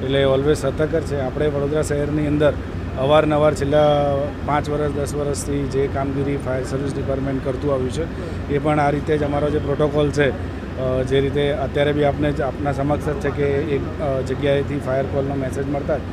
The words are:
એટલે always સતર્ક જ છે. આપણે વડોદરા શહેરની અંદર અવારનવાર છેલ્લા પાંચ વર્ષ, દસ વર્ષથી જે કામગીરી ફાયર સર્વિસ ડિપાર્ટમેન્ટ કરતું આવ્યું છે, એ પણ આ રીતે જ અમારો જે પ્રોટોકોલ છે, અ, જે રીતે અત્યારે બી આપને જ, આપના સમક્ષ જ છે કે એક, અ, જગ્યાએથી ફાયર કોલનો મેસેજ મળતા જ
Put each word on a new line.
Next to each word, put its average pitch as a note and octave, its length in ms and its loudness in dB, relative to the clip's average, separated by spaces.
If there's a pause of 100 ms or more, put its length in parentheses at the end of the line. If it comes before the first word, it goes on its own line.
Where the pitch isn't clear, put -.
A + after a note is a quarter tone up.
એટલે C#3 200 2
always C3+ 300 4
સતર્ક C#3 360 0
જ D#3+ 120 0
છે. C#3+ 200 -2
આપણે C#3+ 260 0
વડોદરા C#3+ 340 0
શહેરની D3 460 0
અંદર D3 260 4 (460)
અવારનવાર D3+ 540 4
છેલ્લા C#3+ 640 4 (300)
પાંચ C#3+ 240 0
વર્ષ, D3 220 0
દસ C#3+ 240 -2
વર્ષથી C#3+ 480 -2
જે C3+ 300 0
કામગીરી C#3 440 0
ફાયર B2+ 260 -2
સર્વિસ C3+ 320 -4
ડિપાર્ટમેન્ટ C3+ 500 -2
કરતું C#3 280 0
આવ્યું B2+ 180 0
છે, D#3 140 -2 (480)
એ C#3+ 60 2
પણ D3+ 200 2
આ C#3+ 100 4
રીતે D3 280 0
જ C#3+ 60 0
અમારો C#3+ 260 0
જે D3 100 0
પ્રોટોકોલ C#3+ 520 2
છે, C3+ 440 0 (240)
અ, C3 220 0
જે C3 180 2
રીતે C#3+ 320 2
અત્યારે C#3+ 420 0
બી D3 100 2
આપને C#3+ 280 2
જ, C#3+ 100 -2
આપના C#3 300 -2
સમક્ષ C#3 340 0
જ D3+ 80 0
છે C#3 160 -2
કે C#3 140 -2
એક, C#3+ 580 0
અ, C3+ 200 0
જગ્યાએથી C#3 580 0
ફાયર C3 240 0
કોલનો C#3 320 -2
મેસેજ C3+ 320 -4
મળતા C#3+ 300 -2
જ - 40 -4 (120)